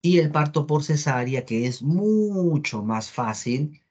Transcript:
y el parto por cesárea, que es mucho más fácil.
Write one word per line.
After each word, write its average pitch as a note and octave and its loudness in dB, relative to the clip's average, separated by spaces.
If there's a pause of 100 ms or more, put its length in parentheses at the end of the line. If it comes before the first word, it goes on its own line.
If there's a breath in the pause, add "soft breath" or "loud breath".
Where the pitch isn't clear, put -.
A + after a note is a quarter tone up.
y F3 4
el D3+ 2
parto D3+ 0
por D3 0
cesárea, C3 0
que A#2 -2
es B2 -4
mucho F3+ 0
más A2 -4
fácil. B2 -4 (100)